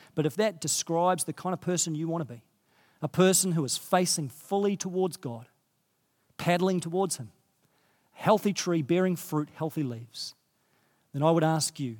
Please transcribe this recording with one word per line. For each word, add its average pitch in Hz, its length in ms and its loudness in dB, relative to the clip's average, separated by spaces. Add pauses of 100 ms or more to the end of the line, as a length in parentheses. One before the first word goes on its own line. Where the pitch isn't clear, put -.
(140)
but 156 120 0
if 151 100 -2
that 202 240 0
describes 170 640 0
the 156 80 -6
kind 185 200 -6
of 175 80 -6
person 170 340 -2
you 160 140 -4
want 165 180 -4
to 117 80 -16
be, 113 80 -20 (580)
a 151 80 -2
person 185 440 4
who 160 120 2
is 123 120 -2
facing 175 520 0
fully 202 480 -2
towards 185 400 -2
God, 117 300 -12 (920)
paddling 175 420 2
towards 175 360 -2
Him, 110 140 -14 (840)
healthy 208 400 2
tree 170 300 0
bearing 180 340 2
fruit, 151 380 -4
healthy 156 280 -4
leaves, 120 520 -10 (760)
then 143 100 -4
I 156 80 4
would 165 140 4
ask 160 360 0
you, 120 200 -6